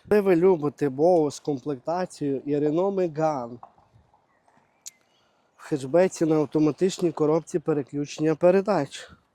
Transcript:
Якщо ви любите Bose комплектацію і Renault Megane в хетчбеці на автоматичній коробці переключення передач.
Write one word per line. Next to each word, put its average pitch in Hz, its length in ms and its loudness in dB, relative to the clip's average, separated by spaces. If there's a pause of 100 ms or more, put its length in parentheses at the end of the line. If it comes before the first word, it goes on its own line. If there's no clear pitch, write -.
Якщо 208 180 2
ви 190 140 4
любите 151 520 2
Bose 151 560 2
комплектацію 147 1000 -6
і 147 100 -2
Renault 160 380 0
Megane 151 640 -4 (2000)
в - 60 -20
хетчбеці 156 640 0
на 156 100 2
автоматичній 156 760 0
коробці 156 460 0
переключення 151 760 -4
передач. 180 760 0 (240)